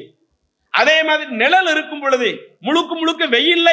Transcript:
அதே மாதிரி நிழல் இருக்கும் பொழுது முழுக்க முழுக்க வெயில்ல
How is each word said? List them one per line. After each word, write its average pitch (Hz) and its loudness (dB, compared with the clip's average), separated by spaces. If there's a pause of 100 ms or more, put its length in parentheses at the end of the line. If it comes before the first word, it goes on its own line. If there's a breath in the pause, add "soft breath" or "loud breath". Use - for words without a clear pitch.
(720)
அதே 302 2
மாதிரி 302 -2
நிழல் 311 2
இருக்கும் 302 -4
பொழுது 247 -2
முழுக்க 320 -2
முழுக்க 320 -2
வெயில்ல 330 2